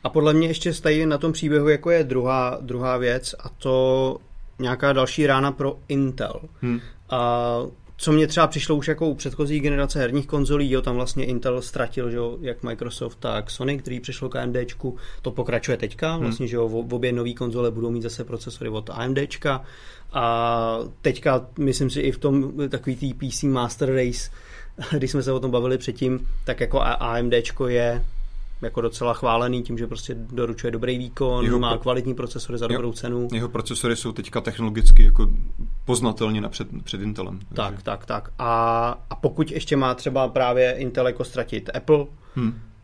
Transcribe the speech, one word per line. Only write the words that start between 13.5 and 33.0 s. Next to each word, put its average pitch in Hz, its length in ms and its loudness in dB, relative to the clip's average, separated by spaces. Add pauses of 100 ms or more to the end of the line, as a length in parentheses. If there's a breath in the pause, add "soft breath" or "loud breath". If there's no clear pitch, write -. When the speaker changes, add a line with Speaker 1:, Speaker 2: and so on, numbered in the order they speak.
Speaker 1:
Sony, 135 260 -4
který 127 220 -8
přišlo 127 300 -8
k 127 60 -8
A 123 60 -2
M 123 120 -4
D 123 120 0
čku, - 320 -8 (240 loud breath)
to 123 100 -4
pokračuje 123 460 -2
teďka, 156 360 -4
Speaker 2:
Hmm. 165 100 -4
Speaker 1:
vlastně, 117 240 -2
že 117 80 -4
jo, 117 140 0
v-, 117 240 -4
obě 123 180 0
nový 120 240 -2
konzole 120 360 -2
budou 113 200 -4
mít 117 100 -4
zase 113 220 -6
procesory 117 460 -8
od 107 200 -6
A 117 140 -6
M 131 100 0
D 139 140 0
čka. - 340 -2 (520 loud breath)
A 117 640 2 (240)
teďka, 131 440 2 (140)
myslím 135 300 2
si, - 120 -4
i 139 100 2
v - 60 -4
tom 139 360 2 (160)
takový 127 260 -4
tý 131 180 -4
P 135 180 -6
C - 160 -2
Master 127 480 0
Race, 123 360 0 (300 loud breath)
<laughs> - 360 -6
když 151 140 0
jsme 139 120 0
se 135 80 0
o 131 80 2
tom 127 120 -2
bavili 123 260 2
předtím, 127 500 -2 (180)
tak 127 140 -4
jako 127 220 2
A-, 123 120 2
A 120 240 0
M 120 120 2
D 120 120 4
čko 127 260 -2
je 120 380 2 (560)
jako 117 200 -4
docela 117 320 0
chválený 120 500 2
tím, 120 140 -4
že 117 100 -4
prostě 127 300 -8
doručuje 120 540 -4
dobrý 120 260 -2
výkon, 123 480 0
Speaker 2:
Jeho 120 140 4
Speaker 1:
má 120 120 2
Speaker 2:
pro-, 113 80 0
Speaker 1:
kvalitní 127 340 0
procesory 120 440 -6
za 117 80 -2
Speaker 2:
jeho, 117 80 0
Speaker 1:
dobrou 120 200 -2
cenu. 120 380 -4